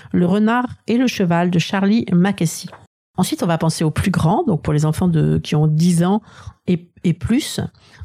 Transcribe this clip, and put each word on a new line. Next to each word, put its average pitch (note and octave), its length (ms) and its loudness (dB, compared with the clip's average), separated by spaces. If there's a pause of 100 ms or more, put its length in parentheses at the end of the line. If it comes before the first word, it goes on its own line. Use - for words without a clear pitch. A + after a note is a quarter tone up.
(120)
le F3 120 2
renard G#3+ 400 2 (220)
et A3+ 100 0
le B3+ 120 2
cheval F3 420 0
de F3+ 80 0
Charlie G3+ 520 0
Mackesy. F3+ 600 0 (480)
Ensuite, A3+ 240 -2
on A#3+ 40 -2
va E3 120 0
penser E3 260 -2
aux D#3 60 0
plus - 200 -2
grands, F3 340 0
donc F#3 180 -2
pour D#3 100 -4
les D3+ 140 0
enfants D#3 200 0
de, D#3 300 2
qui D#3+ 180 -4
ont D3+ 120 2
dix E3 360 2
ans G3 200 0 (440)
et, F3 220 -2 (160)
et F3 80 2
plus. - 480 -4 (440)